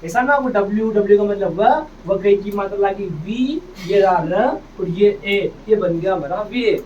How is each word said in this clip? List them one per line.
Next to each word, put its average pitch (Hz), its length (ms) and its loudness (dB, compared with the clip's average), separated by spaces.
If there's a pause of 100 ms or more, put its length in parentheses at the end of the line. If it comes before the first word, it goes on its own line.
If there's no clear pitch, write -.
ऐसा 175 160 -2
ना 269 140 2
हो 269 140 2
डब्ल्यू, 208 420 0
डब्ल्यू 202 280 4
का 208 60 4
मतलब 196 360 -2
व, 294 260 4 (200)
व 196 120 0
कहीं 202 200 4
की 196 140 -6
मात्रा 202 260 -6
लागी 196 260 0
वी, 220 560 -4 (260)
ये 196 140 2
रहा 185 280 4
र 165 60 -4 (460)
और 180 80 -4
ये 202 360 2
ए, 196 280 -2 (160)
ये 214 80 4
बन 175 240 -2
गया 190 140 -2
हमारा 170 280 -6
वीरे। 214 440 -2